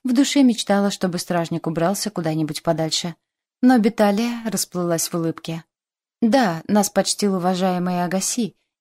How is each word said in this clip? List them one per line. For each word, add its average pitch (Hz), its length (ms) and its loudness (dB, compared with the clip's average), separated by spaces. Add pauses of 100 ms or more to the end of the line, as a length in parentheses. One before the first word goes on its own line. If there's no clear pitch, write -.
В 254 80 0
душе 277 300 4
мечтала, 202 480 2
чтобы 180 280 -4
стражник 170 480 -4
убрался 165 440 -2
куда-нибудь 156 520 -4
подальше. 165 520 -2 (460)
Но 254 180 6
Беталия 226 680 0
расплылась 175 640 -2
в - 60 -6
улыбке. 165 500 -4 (560)
«Да, 214 460 2
нас 202 240 2
почтил 196 460 0
уважаемый 180 680 0
Агаси 190 520 -4 (240)